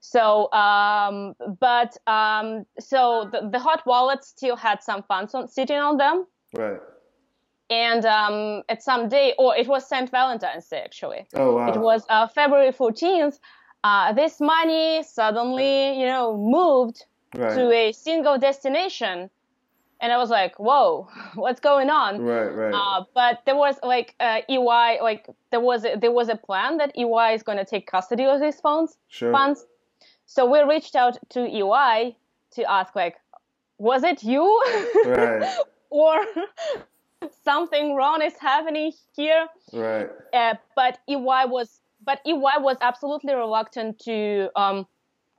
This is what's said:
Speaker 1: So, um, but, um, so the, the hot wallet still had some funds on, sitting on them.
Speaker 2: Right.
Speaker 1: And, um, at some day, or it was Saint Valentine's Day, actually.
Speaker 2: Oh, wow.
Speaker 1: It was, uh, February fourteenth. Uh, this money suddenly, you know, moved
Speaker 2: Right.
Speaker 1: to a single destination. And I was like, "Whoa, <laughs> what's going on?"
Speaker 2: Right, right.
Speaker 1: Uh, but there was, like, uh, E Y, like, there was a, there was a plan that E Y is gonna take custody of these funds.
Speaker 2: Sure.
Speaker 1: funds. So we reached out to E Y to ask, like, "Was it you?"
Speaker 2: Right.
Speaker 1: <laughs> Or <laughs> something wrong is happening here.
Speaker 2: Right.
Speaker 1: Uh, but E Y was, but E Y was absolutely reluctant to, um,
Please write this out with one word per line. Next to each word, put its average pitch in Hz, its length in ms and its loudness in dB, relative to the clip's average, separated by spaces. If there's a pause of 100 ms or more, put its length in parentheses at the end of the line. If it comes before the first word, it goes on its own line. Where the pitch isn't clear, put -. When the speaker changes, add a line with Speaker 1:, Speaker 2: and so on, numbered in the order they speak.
Speaker 1:
So, 214 520 2
um, 202 800 0 (260)
but, 240 460 0
um, 214 580 -2 (160)
so 240 500 0
the, 214 220 -6
the 247 60 0
hot 320 280 0
wallet 254 380 2
still 247 320 -4
had 214 260 -2
some 202 200 -6
funds 202 320 -6
on, 247 140 -8
sitting 262 280 -4
on 294 220 0
them. 320 280 0 (280)
Speaker 2:
Right. 104 260 -8 (880)
Speaker 1:
And, 233 380 0
um, 214 640 -2
at 226 120 -6
some 240 280 -2
day, 277 280 2
or 254 160 4
it 240 140 0
was 262 180 -2
Saint 254 240 -6
Valentine's 220 560 -2
Day, 151 160 -10
actually. - 520 -12
Speaker 2:
Oh, 254 220 2
wow. 240 160 0
Speaker 1:
It 220 60 -2
was, 226 300 0
uh, 214 180 2
February 277 460 2
fourteenth. 294 680 0 (460)
Uh, 202 300 2
this 311 260 0
money 320 600 0
suddenly, 262 1000 -2
you 262 60 0
know, 247 320 -2
moved 254 680 2 (300)
Speaker 2:
Right. 226 200 -2
Speaker 1:
to 247 160 2
a 226 220 2
single 294 460 0
destination. 269 920 -4 (720)
And 240 100 0
I 240 60 2
was 240 120 0
like, 196 280 0
"Whoa, 208 500 2 (140)
<laughs> - 140 -20
what's 240 240 -4
going 277 280 4
on?" 233 320 0
Speaker 2:
Right, 233 280 0
right. 107 260 -4
Speaker 1:
Uh, 196 300 -2 (100)
but 240 320 2
there 269 80 2
was, 285 300 2
like, 247 340 -2
uh, 226 220 0 (100)
E 262 80 0
Y, 233 420 2
like, 220 280 -4 (240)
there 233 80 0
was 240 240 0
a, 226 100 -2
there 233 160 0
was 240 180 0
a 226 60 0
plan 214 440 -4
that 294 200 0
E 240 60 -2
Y 226 300 2
is 220 100 -8
gonna 202 200 -4
take 196 220 -8
custody 220 380 -4
of 269 160 2
these 294 200 -2
funds. 320 460 -2
Speaker 2:
Sure. - 240 -4
Speaker 1:
funds. 269 340 0 (600)
So - 180 0
we 277 180 4
reached 302 340 0
out 247 200 2 (140)
to 247 160 -4
E 208 160 -4
Y 233 540 0 (380)
to - 160 -4
ask, 190 260 -2
like, 175 200 -4 (640)
"Was 247 240 0
it 339 220 0
you?" 262 200 2 (640)
Speaker 2:
Right. - 420 0 (220)
Speaker 1:
<laughs> - 200 -20
Or 311 260 4 (640)
<laughs> - 640 -20
something 294 500 -2
wrong 285 280 0
is 302 180 -2
happening 311 520 -2 (220)
here. 311 320 0 (260)
Speaker 2:
Right. 113 360 -4 (240)
Speaker 1:
Uh, 233 220 2 (200)
but 254 240 0 (100)
E 277 60 -4
Y 262 300 0
was, 247 360 -6 (240)
but 277 220 -2
E 311 60 -2
Y 269 260 2
was 269 220 0
absolutely 277 540 -4
reluctant 220 680 -4
to, 208 560 -4
um, 196 300 -2 (520)